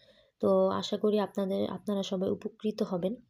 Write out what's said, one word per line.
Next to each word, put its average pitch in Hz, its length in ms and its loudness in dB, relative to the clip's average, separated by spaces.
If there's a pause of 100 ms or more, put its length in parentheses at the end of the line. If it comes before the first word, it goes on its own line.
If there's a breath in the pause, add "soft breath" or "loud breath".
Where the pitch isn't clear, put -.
(400 soft breath)
তো 190 280 4
আশা 196 300 -2
করি 214 220 2
আপনাদের, 196 500 -2
আপনারা 196 340 -4
সবাই 190 260 -2
উপকৃত 214 540 -4
হবেন। 185 320 -2 (140)